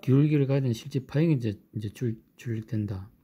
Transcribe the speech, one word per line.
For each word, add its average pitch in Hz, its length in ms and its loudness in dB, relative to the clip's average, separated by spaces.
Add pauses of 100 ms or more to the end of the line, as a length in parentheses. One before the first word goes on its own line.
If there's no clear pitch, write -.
기울기를 143 440 4
가진 135 280 0
실제 135 320 -6
파형이 156 300 2
이제, 110 220 -2 (160)
이제 107 200 -6
출-, 113 260 -4 (160)
출력된다. 107 720 -6 (140)